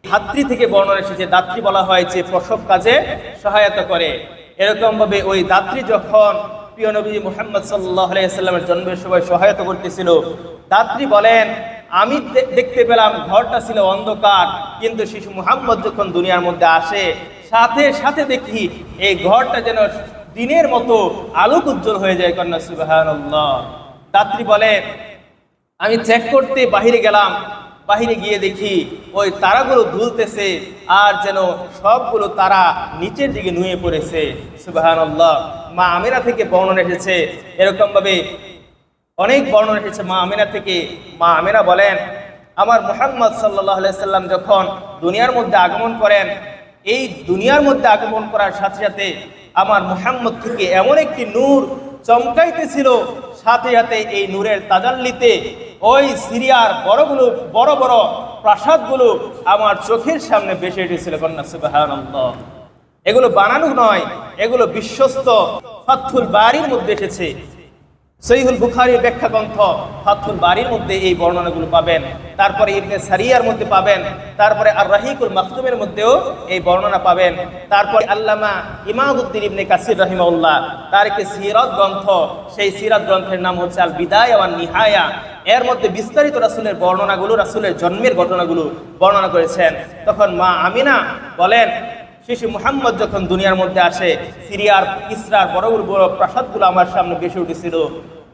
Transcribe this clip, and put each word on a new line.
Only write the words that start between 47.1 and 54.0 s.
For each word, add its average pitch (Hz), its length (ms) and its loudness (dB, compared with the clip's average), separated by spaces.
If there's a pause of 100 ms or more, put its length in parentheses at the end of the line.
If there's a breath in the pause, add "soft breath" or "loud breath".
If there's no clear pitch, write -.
দুনিয়ার 233 360 4
মধ্যে 269 260 4
আগমন 214 440 0
করার 202 200 0
সাথে 196 320 -6
সাথে 190 300 -4 (400)
আমার 196 280 2
মুহাম্মদ 214 600 -4
থেকে 226 220 -4
এমন 190 340 4
একটি 254 260 -2
নূর 247 560 0 (240)
চমকাইতেছিল, 262 960 2 (420)
সাথে 240 280 2
সাথে 226 220 2
এই 202 320 -4